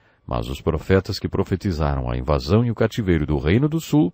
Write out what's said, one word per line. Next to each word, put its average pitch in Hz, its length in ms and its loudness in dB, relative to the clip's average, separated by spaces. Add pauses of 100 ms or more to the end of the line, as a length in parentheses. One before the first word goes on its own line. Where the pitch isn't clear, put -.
(260)
Mas 58 220 -4
os 67 140 -8
profetas 95 580 0
que - 80 -8
profetizaram 76 840 -2
a 60 80 -2
invasão 73 480 2
e 117 60 -2
o 101 40 -4
cativeiro 92 500 0
do 76 120 0
reino 101 320 2
do 160 120 -4
sul 160 320 2